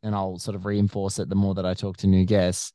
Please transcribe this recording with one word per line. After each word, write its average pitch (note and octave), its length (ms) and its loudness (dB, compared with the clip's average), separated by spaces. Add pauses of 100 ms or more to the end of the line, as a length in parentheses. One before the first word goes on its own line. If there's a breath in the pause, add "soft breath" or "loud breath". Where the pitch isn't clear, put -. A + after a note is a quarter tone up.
and G#2+ 120 -4
I'll F#2+ 240 -4
sort G2+ 160 -8
of F#2+ 100 -8
reinforce G2+ 540 0
it G2+ 100 -6
the G2 60 -4
more G2 200 2
that F#2 120 -4
I F2+ 80 0
talk F#2+ 240 -8
to - 80 -2
new F#2+ 180 6
guests, F#2 500 0